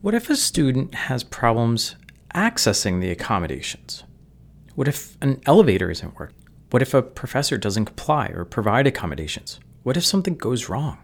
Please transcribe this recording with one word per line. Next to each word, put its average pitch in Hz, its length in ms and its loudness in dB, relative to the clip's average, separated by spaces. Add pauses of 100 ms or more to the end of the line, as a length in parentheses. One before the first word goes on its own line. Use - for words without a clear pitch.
What 202 120 0
if 233 140 0
a - 80 4
student 131 580 0
has 127 300 -4
problems 117 720 2 (380)
accessing 110 640 2
the 90 100 -2
accommodations? - 920 -6 (720)
What 139 140 0
if - 340 -6
an 135 240 0
elevator 117 440 4
isn't - 280 -10
working? - 180 -14 (340)
What 127 120 4
if 131 100 -2
a 131 100 4
professor 135 540 -4
doesn't 104 300 0
comply - 480 -2
or 87 100 -6
provide 113 420 2
accommodations? - 760 -4 (220)
What 135 140 0
if 170 80 0
something 185 320 0
goes 120 320 -2
wrong? 135 360 -4